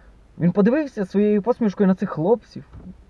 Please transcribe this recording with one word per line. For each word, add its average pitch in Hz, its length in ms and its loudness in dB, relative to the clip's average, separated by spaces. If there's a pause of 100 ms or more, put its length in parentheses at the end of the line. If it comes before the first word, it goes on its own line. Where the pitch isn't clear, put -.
(380)
він 175 140 2
подивився 233 520 0
своєю 208 380 0
посмішкою 214 440 0
на 185 80 4
цих 190 160 -6
хлопців, 160 540 -4 (460)